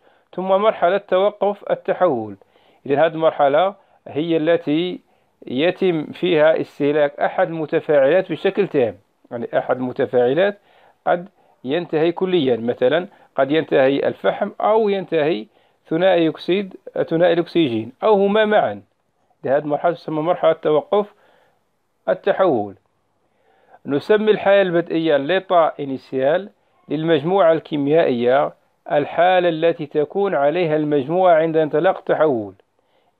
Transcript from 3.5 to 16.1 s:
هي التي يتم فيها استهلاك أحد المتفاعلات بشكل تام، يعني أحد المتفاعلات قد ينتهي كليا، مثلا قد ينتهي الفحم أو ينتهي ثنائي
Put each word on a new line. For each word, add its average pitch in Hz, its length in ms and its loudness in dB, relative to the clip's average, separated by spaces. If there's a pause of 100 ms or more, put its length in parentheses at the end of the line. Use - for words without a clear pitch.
هي 160 300 -2
التي 165 640 -2 (480)
يتم 165 580 -2
فيها 160 560 0
استهلاك 143 580 -2
أحد 185 280 0
المتفاعلات 160 840 0
بشكل 190 360 -2
تام، 117 280 0 (360)
يعني 120 260 -6
أحد 127 200 -2
المتفاعلات 127 840 0 (480)
قد 175 220 -2 (340)
ينتهي 165 480 -2
كليا، 170 460 0
مثلا 127 500 -2 (280)
قد 139 160 0
ينتهي 143 560 0
الفحم - 420 -4 (120)
أو 214 280 2
ينتهي 185 560 -2 (420)
ثنائي 170 420 2